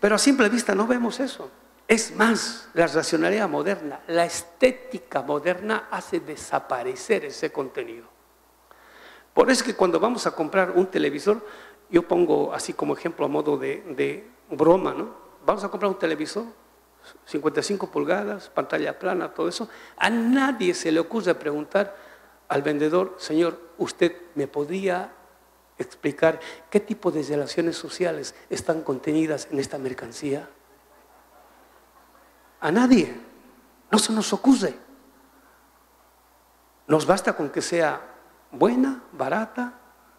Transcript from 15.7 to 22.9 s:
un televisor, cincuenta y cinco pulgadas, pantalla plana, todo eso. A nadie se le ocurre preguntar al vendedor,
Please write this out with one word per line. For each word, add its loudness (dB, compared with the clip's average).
un -4
televisor, -4
cincuenta -2
y 0
cinco -4
pulgadas, -2
pantalla -4
plana, -4
todo -2
eso. -8
A 2
nadie 2
se -2
le 4
ocurre 0
preguntar -2
al 0
vendedor, 0